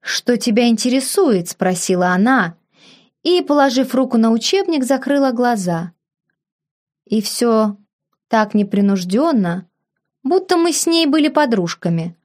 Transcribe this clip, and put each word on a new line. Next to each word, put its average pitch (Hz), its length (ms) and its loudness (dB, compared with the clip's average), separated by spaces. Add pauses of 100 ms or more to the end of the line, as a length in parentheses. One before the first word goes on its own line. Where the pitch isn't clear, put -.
«Что - 360 -4
тебя 240 300 0
интересует?» 247 800 0
спросила 180 600 -2
она 190 460 0 (680)
и, 359 180 2
положив 269 540 0
руку 262 220 0
на 226 140 4
учебник, 320 540 0
закрыла 269 460 0
глаза. 190 600 -2 (1120)
И 220 160 -2
все 220 560 0 (500)
так 214 260 0
непринужденно, 202 1120 0 (560)
будто 359 340 0
мы 339 140 2
с - 140 -4
ней 330 220 2
были 294 200 2
подружками. 175 960 -2